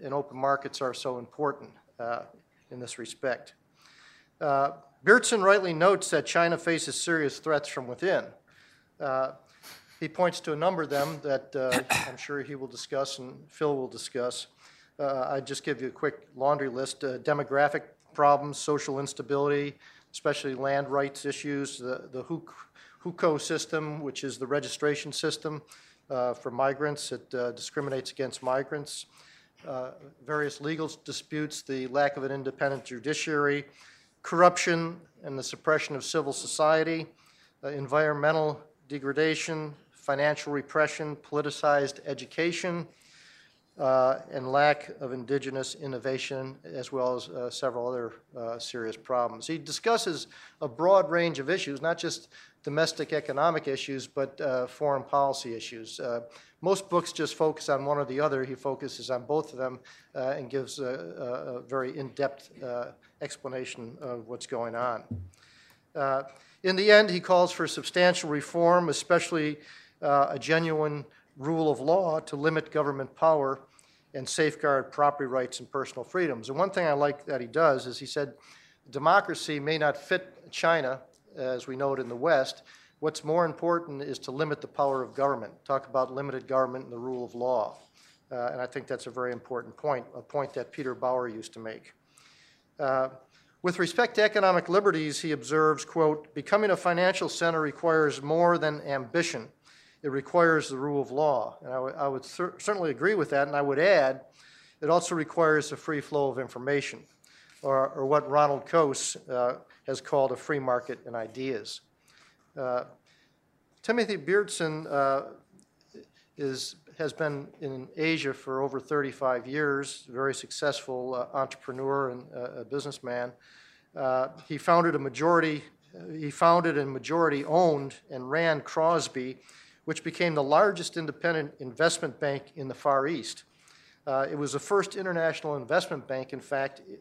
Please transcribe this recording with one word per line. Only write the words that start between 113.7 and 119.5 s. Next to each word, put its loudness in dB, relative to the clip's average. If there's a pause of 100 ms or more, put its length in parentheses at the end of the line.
Timothy 0
Beardson, 0
uh, 2 (1160)
is, -6 (240)
has -2
been -4 (120)
in -8 (100)
Asia 0
for -4
over -2
thirty-five -2
years, -2